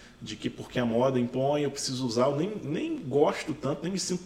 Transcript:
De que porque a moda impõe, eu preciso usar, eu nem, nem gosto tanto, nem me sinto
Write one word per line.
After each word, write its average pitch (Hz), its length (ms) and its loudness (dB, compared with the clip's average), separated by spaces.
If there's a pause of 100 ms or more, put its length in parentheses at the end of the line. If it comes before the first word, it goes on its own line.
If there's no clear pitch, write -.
(220)
De 110 160 -10
que 120 120 -4
porque - 300 -6
a 123 60 2
moda 123 340 4
impõe, 131 440 2
eu 139 80 0
preciso 131 340 -4
usar, 120 220 4
eu 143 100 2
nem, 185 140 0 (120)
nem 269 340 -2
gosto 151 560 2
tanto, 143 300 -4
nem 175 80 -2
me 190 80 -2
sinto 175 260 -4